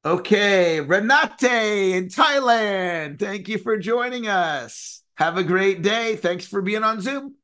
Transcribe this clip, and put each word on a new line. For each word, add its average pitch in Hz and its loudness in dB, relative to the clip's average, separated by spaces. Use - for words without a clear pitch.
Okay, 180 2
Renate 214 2
in 180 -2
Thailand, 202 0
thank 196 -6
you 214 -4
for 220 -2
joining 240 -4
us. 160 -4
Have 165 0
a 190 0
great 185 2
day. 220 0
Thanks 180 -2
for 196 -4
being 214 -2
on 220 0
Zoom. 277 -6